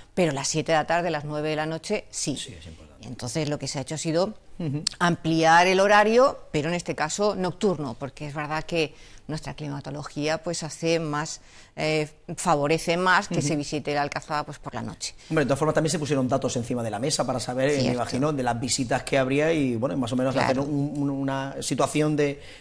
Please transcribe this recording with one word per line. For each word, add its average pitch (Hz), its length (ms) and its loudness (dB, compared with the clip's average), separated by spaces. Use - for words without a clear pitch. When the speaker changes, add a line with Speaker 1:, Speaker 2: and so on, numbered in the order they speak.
Speaker 1:
pero 165 200 2
a - 20 -2
las 139 140 -4
siete 156 240 0
de 160 40 6
la 147 100 2
tarde, 170 220 0
a 160 40 -2
las 147 120 -4
nueve 151 240 -4
de 156 80 -2
la 151 80 -2
noche, 160 460 -4
sí. - 260 -4
Speaker 2:
Sí, - 160 -10
es 82 140 -16
importante. - 420 -18
Speaker 1:
Entonces 127 400 -4
lo 147 100 -2
que 139 100 -8
se 143 100 -6
ha 131 40 -6
hecho 156 140 -8
ha - 20 -8
sido 170 360 0
Speaker 2:
Ujú. 151 240 -4
Speaker 1:
ampliar 165 640 6
el 190 140 6
horario, 214 580 6
pero 151 160 0
en 175 60 0
este 170 200 -2
caso 196 400 0
nocturno, 175 640 0
porque 143 300 -10
es 143 60 -10
verdad 156 280 -4
que 160 320 -2
nuestra 147 280 -6
climatología, 147 880 -4
pues, 170 200 -4
hace 165 360 0
más, 151 420 -4
eh, 156 340 0
favorece 160 600 2
más 185 320 4
que 165 100 0
Speaker 2:
Ujú. 143 100 0
Speaker 1:
se 156 80 0
visite 147 380 -4
la 143 80 2
Alcazaba, 147 420 -4
pues, 147 140 -14
por - 160 -12
la 117 80 -6
noche. 110 320 -10
Speaker 2:
Hombre, 156 140 2
de 117 40 -2
todas 139 120 2
formas 156 140 2
también 151 180 2
se 165 60 0
pusieron 135 300 0
datos 131 280 0
encima 120 260 -4
de 110 80 -4
la 104 80 -4
mesa 120 260 0
para 123 160 -2
saber, 131 300 0
eh, 147 60 2
me 135 40 2
Speaker 1:
Cierto. 127 180 2
Speaker 2:
imagino, 131 340 0
de 135 100 -2
las 117 180 0
visitas 127 440 -2
que 143 120 0
habría 139 360 2
y, 135 240 0
bueno, 143 200 -2
más 123 160 -2
o 127 40 0
menos 127 180 0
Speaker 1:
Claro. 131 120 2
Speaker 2:
hacer 131 140 2
un, 143 360 -2
un, 143 140 -2
una 135 520 -4
situación 147 520 2
de, 143 280 0